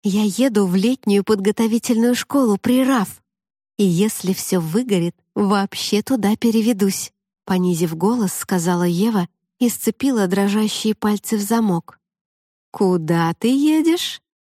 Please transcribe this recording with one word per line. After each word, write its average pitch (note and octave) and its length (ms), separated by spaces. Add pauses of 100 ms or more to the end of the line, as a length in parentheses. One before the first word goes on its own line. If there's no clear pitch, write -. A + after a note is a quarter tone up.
«Я G#3 180
еду G#3 440
в F3+ 80
летнюю G3+ 480
подготовительную A3 880
школу A#3+ 440
при B3+ 260
раф, B3+ 400 (540)
и G3+ 80
если F#3+ 480
всё - 260
выгорит, F3 560 (180)
вообще G3+ 680
туда G#3+ 340
переведусь», G#3+ 800 (320)
понизив F3+ 500
голос, G3+ 380
сказала F3+ 500
Ева F3+ 460 (300)
и A#3+ 100
сцепила A3+ 580
дрожащие G3+ 680
пальцы G#3 440
в G#3 40
замок. G3+ 600 (680)
«Куда E3+ 680
ты - 120
едешь?» D#4 720 (200)